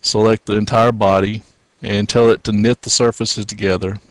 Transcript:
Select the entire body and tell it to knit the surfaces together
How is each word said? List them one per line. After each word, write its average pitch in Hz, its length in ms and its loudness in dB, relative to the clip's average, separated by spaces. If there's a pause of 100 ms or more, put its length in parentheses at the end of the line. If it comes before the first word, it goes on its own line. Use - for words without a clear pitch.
Select 110 460 0
the 104 100 -2
entire 113 340 2
body 101 520 0 (400)
and 104 260 -4
tell 117 220 4
it 110 140 0
to 113 80 -4
knit 107 280 0
the - 80 -14
surfaces 113 560 -2
together 98 560 -4 (100)